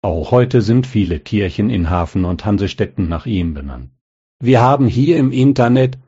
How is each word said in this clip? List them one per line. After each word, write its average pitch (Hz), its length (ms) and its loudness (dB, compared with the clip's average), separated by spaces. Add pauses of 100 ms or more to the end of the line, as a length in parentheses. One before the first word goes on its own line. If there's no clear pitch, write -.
Auch 82 320 -2
heute 123 300 2
sind 120 240 2
viele 90 340 -2
Kirchen 101 500 -2
in 85 200 -2
Hafen- 90 340 -2
und 90 200 -4
Hansestädten 98 640 -2
nach 82 180 -6
ihm 90 280 -2
benannt. 65 360 -12 (500)
Wir 120 200 4
haben 131 260 4
hier 147 320 2
im 131 140 2
Internet 127 760 2